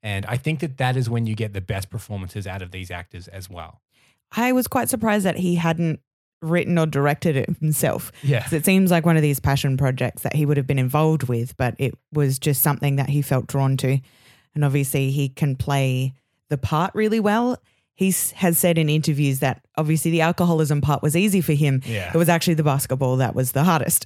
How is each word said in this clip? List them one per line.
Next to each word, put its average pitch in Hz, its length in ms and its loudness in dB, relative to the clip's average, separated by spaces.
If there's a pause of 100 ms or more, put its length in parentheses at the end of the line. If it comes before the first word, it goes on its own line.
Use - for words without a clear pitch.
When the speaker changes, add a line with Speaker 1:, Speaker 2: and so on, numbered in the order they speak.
Speaker 1:
And 98 260 -6
I 120 100 -4
think 156 240 -4
that 143 160 -8
that 127 200 0
is 120 140 -2
when 117 160 -2
you 110 80 -2
get 107 180 -6
the 98 80 -8
best 95 300 -8
performances 98 560 -10
out 95 160 -10
of 90 80 -12
these 92 220 -12
actors 85 340 -14
as 92 240 -16
well. 82 320 -18 (480)
Speaker 2:
I 247 220 0
was 254 160 2
quite 240 200 -2
surprised 214 380 0
that 175 120 0
he 180 180 0
hadn't 165 420 0 (420)
written 170 380 0
or 160 80 2
directed 147 480 0
it 135 140 0 (100)
himself. - 540 -2 (100)
Speaker 1:
Yeah. 135 220 0
Speaker 2:
'Cause - 80 -6
it 156 120 -2
seems 190 280 4
like 165 120 2
one 170 120 4
of 156 60 4
these 147 180 0
passion 139 360 0
projects 131 460 -2
that - 140 -4
he 151 100 2
would 143 100 2
have 135 120 -2
been 139 100 2
involved 147 460 2
with, 120 320 -4
but 120 240 -2
it 131 180 -4 (140)
was 139 260 0
just 143 240 0
something 143 320 0
that 139 140 0
he 143 140 0
felt 131 260 -2
drawn 135 300 0
to. 135 200 0 (560)
And 151 100 0
obviously 135 460 0
he 139 200 -2
can 135 260 -2
play 131 580 0 (340)
the 147 100 -2
part 165 360 -2
really 214 240 0
well. 226 400 0 (380)
He 190 120 2
s-, - 240 -2
has 170 260 0
said 175 180 4
in 156 120 2
interviews 147 500 2
that 135 260 -2 (120)
obviously 156 340 0
the 165 120 2
alcoholism 160 580 2
part 139 200 0
was 151 160 0
easy 190 240 2
for 156 120 0
him. 143 340 2
Speaker 1:
Yeah. 101 260 -6
Speaker 2:
It - 60 2
was 170 100 4
actually 170 260 4
the 156 100 0
basketball 135 540 0
that 131 180 0
was 127 160 -2
the 135 100 0
hardest. 165 440 2